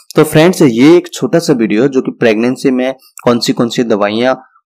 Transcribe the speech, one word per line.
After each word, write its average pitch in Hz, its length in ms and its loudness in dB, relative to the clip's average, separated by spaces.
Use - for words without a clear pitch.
तो 156 80 4
फ्रेंड्स, 160 380 2
ये 135 360 4
एक 170 160 -4
छोटा 156 260 -2
सा 165 140 -2
वीडियो 113 340 0
जो 131 140 -2
कि - 100 -6
प्रेगनेंसी 120 600 -2
में 127 220 -4
कौन 120 160 0
सी 120 140 -2
कौन 120 160 -2
सी 127 140 -2
दवाइयाँ 113 580 -2